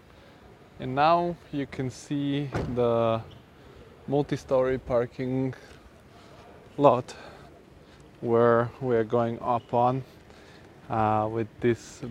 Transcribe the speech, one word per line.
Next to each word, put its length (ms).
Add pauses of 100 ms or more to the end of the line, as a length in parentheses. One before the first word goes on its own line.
(800)
And 140
now 420 (160)
you 140
can 240
see 600 (260)
the 460 (840)
multi-story 680
parking 800 (1200)
lot 380 (1040)
where 480 (100)
we 160
are 80
going 380
up 320
on, 300 (840)
uh, 420
with 160 (140)
this 500